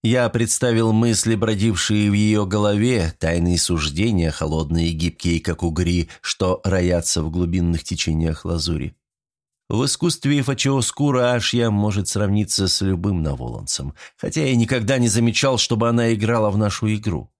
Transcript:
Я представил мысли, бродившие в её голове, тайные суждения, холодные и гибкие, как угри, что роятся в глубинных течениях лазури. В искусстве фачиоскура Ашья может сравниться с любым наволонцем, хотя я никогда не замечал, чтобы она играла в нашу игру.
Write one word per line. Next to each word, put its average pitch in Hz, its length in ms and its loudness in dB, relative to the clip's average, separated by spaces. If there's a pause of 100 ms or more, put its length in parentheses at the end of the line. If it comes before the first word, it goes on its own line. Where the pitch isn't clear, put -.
Я 120 280 2
представил 113 640 2
мысли, 113 420 2
бродившие 104 720 0
в 101 40 2
её 104 320 2
голове, 104 760 2
тайные 85 380 2
суждения, 82 720 0
холодные 80 580 -2
и 85 40 -2
гибкие, 82 480 -2
как 85 200 -4
угри, 85 460 0 (140)
что - 420 -2
роятся 90 580 0
в 78 80 -4
глубинных 85 540 0
течениях 80 600 -4
лазури. 82 500 -4 (720)
В 120 180 -2
искусстве 143 560 0
фачиоскура 131 920 0
Ашья 117 360 0
может 104 380 0
сравниться 101 600 0
с - 140 -2
любым 95 400 0
наволонцем, 62 720 -6 (240)
хотя - 280 -4
я 131 100 2
никогда 117 420 2
не 120 120 4
замечал, 117 480 2
чтобы 117 320 0
она 117 240 2
играла 110 360 0
в 101 80 0
нашу 107 380 0
игру. 90 340 -4 (100)